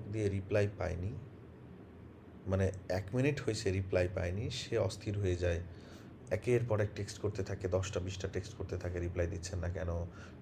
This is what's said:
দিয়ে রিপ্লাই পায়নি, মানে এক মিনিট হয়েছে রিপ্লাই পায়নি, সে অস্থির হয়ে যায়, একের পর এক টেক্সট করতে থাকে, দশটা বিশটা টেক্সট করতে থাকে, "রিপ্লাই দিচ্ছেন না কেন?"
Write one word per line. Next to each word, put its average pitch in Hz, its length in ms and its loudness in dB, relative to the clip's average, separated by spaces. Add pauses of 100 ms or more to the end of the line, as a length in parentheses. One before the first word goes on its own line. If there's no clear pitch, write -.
(120)
দিয়ে 107 160 2
রিপ্লাই 98 400 4 (100)
পায়নি, 87 340 0 (1300)
মানে 95 260 4 (160)
এক 92 160 0 (100)
মিনিট 139 260 4
হয়েছে 107 300 2
রিপ্লাই 95 440 4
পায়নি, 90 360 0
সে - 280 -2
অস্থির 101 400 0
হয়ে 90 180 4
যায়, 87 240 4 (680)
একের 117 380 4
পর 107 120 4
এক 107 160 4
টেক্সট - 220 -6
করতে 98 240 0
থাকে, 95 260 -2
দশটা 92 320 2
বিশটা 92 320 -2
টেক্সট - 220 -4
করতে 92 240 -4
থাকে, 87 220 -2
"রিপ্লাই 87 260 2
দিচ্ছেন 87 320 -4
না 85 100 -2
কেন?" 87 200 -2 (540)